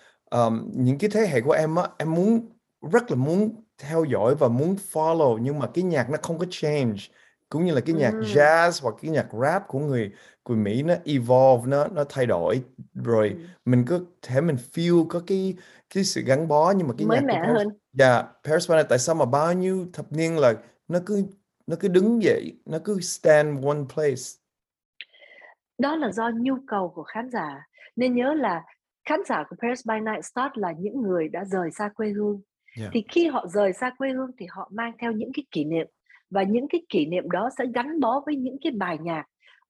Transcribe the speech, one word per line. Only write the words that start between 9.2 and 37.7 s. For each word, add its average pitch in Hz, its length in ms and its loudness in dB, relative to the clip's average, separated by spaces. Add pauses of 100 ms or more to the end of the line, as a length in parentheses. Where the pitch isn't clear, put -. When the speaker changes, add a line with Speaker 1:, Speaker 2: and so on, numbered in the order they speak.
Speaker 1:
rap 170 260 0
của 135 120 -4
người, 127 320 -2 (320)
của 120 120 -2
Mỹ 110 280 0
nó 170 100 2 (120)
evolve, 127 640 6
nó, 143 200 2
nó 156 220 -2
thay 131 160 0
đổi. 98 380 0 (300)
Rồi 117 360 2
Speaker 2:
Ừ. 95 80 -6 (280)
Speaker 1:
mình 123 220 4
có 175 120 0 (220)
thể 127 200 0
mình 165 140 0
feel 170 520 2
có 170 200 -4
cái, 190 280 -2 (380)
cái 196 100 0
sự 139 220 -4
gắn 135 220 2
bó, 156 300 4
nhưng 170 100 0
mà 120 100 -4
cái 208 100 -2
Speaker 2:
Mới 220 80 4
Speaker 1:
nhạc 269 60 2
của 277 60 0
Speaker 2:
mẻ 190 160 0
Speaker 1:
Paris, 233 140 2
Speaker 2:
hơn. 208 100 0 (260)
Speaker 1:
dạ, 123 300 6 (200)
Paris 165 260 0
by 165 60 4
Night, 156 140 4
tại 127 100 4
sao 165 160 0
mà 151 100 2
bao 147 280 2
nhiêu 185 400 -2
thập - 180 -14
niên 160 260 -2
là 127 160 6 (340)
nó 175 180 -2
cứ, 202 200 -2 (420)
nó 160 120 -4
cứ 202 80 -2
đứng 196 360 4
vậy, - 420 0
nó 156 180 -6
cứ 202 160 -4
stand 151 680 2
one 147 140 0 (140)
place? 143 280 0 (1600)
Speaker 2:
Đó 285 180 0
là 285 160 -2
do 226 240 -4
nhu 247 200 0 (120)
cầu 190 280 -4
của 160 80 -12
khán 233 260 -10
giả. 151 380 -8 (280)
Nên 247 200 0
nhớ 247 180 2
là 208 300 -2 (420)
khán 311 200 0
giả 170 240 -2
của 185 120 -16
Paris 240 260 -4
by 220 120 -2
Night 214 260 -6
start 269 300 -6
là 185 240 -4
những 208 220 -6
người 180 280 -2
đã 175 160 -10
rời 185 260 -4
xa 208 240 -6
quê 214 140 -4
hương. 208 320 -4 (360)
Speaker 1:
Dạ. 110 160 -8
Speaker 2:
Thì 220 180 0
khi 339 160 0
họ 262 200 -4
rời 196 260 2
xa 254 240 -6
quê 269 120 -4
hương 262 280 -6
thì 202 120 -14
họ - 240 -14
mang 233 260 -6
theo 233 120 -4
những 220 220 -6
cái 294 180 -8
kỷ 151 140 -2
niệm. 160 220 -2 (420)
Và 196 140 0
những 233 240 0
cái 339 220 -4
kỷ 170 160 0
niệm 175 240 -4
đó 185 280 -2
sẽ 262 160 -4